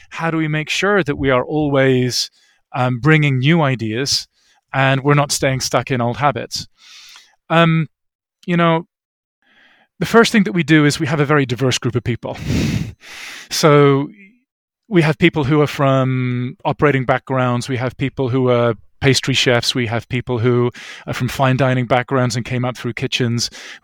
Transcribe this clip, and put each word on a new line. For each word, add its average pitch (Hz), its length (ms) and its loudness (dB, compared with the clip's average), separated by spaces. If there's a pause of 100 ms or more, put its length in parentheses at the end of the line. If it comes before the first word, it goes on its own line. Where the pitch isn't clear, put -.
(100)
how 165 200 -6
do 165 60 -2
we 160 120 0
make 151 220 -4
sure 196 320 0
that 147 140 -2
we 139 140 0
are 123 140 2
always, 135 840 0 (420)
um, 127 280 -2
bringing 147 380 4
new 156 240 4
ideas 123 680 -2 (440)
and 135 300 2
we're 143 120 4
not 143 180 0
staying 135 280 -2
stuck - 300 -2
in 127 100 0
old 120 180 -2
habits? 131 500 -4 (840)
Um, 160 380 2 (580)
you 175 100 0
know, 170 300 0 (1120)
the 175 80 -4
first 226 240 2
thing 214 140 2
that - 80 -6
we 175 100 0
do 151 220 4
is 147 160 0
we 160 60 -2
have 147 140 0
a 147 40 2
very 143 220 2
diverse 123 320 -2
group 120 180 -2
of 117 80 -4
people. 120 380 -6
<laughs> - 40 -10 (1040)
So 143 580 4 (800)
we 185 140 4
have 151 160 0
people 160 260 2
who 147 160 2
are 147 60 2
from 131 960 -2
operating 139 400 0
backgrounds. 127 640 -2
We 131 80 -4
have 120 200 -6
people 135 320 -4
who 127 220 0
are 120 240 2 (260)
pastry 135 340 2
chefs. - 400 2
We 123 120 -2
have 113 220 -6
people 123 300 -4
who 120 320 2 (360)
are 147 60 -8
from 131 160 -4
fine 131 280 0
dining 127 300 0
backgrounds 123 480 0
and 120 100 -6
came 127 200 -4
up 123 120 -6
through 117 180 -6
kitchens. 120 560 -2 (340)